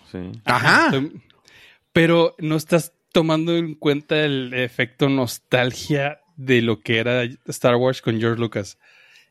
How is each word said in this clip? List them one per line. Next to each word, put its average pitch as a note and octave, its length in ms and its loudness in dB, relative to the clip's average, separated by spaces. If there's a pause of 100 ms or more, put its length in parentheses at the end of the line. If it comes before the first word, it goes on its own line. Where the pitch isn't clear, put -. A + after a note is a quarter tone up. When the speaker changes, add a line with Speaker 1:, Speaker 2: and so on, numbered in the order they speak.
(120)
Speaker 1:
sí. F#2+ 320 -12
Speaker 2:
Ajá. D#3 400 4 (120)
Speaker 3:
Estoy, C#3 240 -6 (720)
pero E3 460 4
no D#3 160 -2
estás D#3+ 380 0 (180)
tomando D#3+ 460 0
en E3 180 -4
cuenta D3+ 500 0
el C3 300 -4
efecto B2+ 540 -2
nostalgia C3+ 1120 -2 (160)
de B2+ 260 2
lo A2+ 180 0
que A2+ 180 -2
era A#2+ 260 0 (220)
Star B2+ 280 0
Wars B2+ 260 0
con A2 200 -2
George A#2 200 0
Lucas. G#2+ 380 -6 (520)